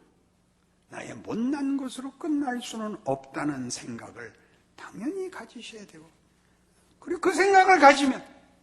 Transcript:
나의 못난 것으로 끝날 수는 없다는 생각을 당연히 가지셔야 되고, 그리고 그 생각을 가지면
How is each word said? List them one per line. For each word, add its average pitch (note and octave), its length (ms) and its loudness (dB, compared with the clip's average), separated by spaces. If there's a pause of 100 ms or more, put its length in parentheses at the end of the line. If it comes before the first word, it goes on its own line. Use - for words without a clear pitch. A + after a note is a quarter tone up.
(880)
나의 - 280 -14
못난 C4+ 600 -4
것으로 C4+ 360 -8
끝날 C#4+ 500 -4
수는 G#3+ 420 -10
없다는 C3+ 680 -6
생각을 A#2 640 -14 (440)
당연히 F#4 520 -10
가지셔야 A3 560 -16
되고, E3 240 -20 (920)
그리고 E4+ 180 -6
그 F4+ 140 0
생각을 F#4+ 460 6
가지면 C#4 460 6 (380)